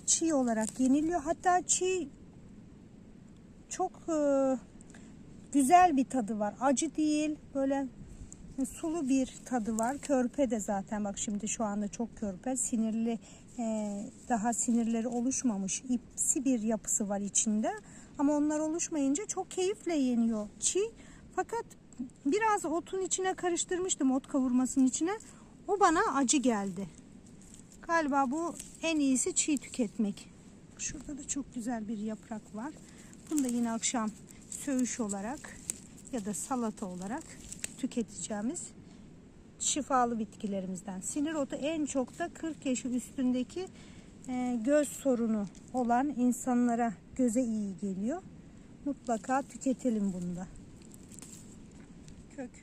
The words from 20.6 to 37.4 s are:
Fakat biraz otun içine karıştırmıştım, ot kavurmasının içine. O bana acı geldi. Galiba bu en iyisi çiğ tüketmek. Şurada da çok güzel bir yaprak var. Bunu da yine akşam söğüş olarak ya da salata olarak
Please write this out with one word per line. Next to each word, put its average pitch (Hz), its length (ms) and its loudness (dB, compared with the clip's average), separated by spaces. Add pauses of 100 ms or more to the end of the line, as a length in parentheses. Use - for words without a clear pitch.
Fakat 453 300 -2 (600)
biraz 415 400 4
otun 339 360 -2
içine 370 320 0
karıştırmıştım, 349 760 0
ot 269 160 0
kavurmasının 262 580 4
içine. 320 260 2 (560)
O 381 120 2
bana 349 200 8 (160)
acı 277 220 4
geldi. 202 500 0 (920)
Galiba 285 500 4
bu 330 240 -2 (260)
en 320 180 2
iyisi 269 360 4
çiğ 302 220 2
tüketmek. - 720 -2 (480)
Şurada 294 400 -8
da 294 100 -14
çok - 260 -6
güzel 226 340 -4
bir 220 100 -4
yaprak 214 580 -8
var. 233 160 -8 (600)
Bunu 294 120 2
da 254 40 0
yine 240 240 0
akşam 226 400 -2 (380)
söğüş 254 500 -2
olarak 208 580 -6 (540)
ya 220 140 -2
da 208 80 -2
salata 226 520 -2
olarak 190 380 -6 (540)